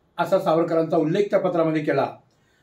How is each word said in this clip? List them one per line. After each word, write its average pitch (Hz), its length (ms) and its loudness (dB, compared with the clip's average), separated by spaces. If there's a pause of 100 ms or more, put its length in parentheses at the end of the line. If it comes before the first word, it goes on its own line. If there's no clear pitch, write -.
(180)
असा 175 200 0
सावरकरांचा 165 580 0
उल्लेख 165 340 2
त्या 202 80 2
पत्रामध्ये 160 460 0
केला 139 320 -2 (460)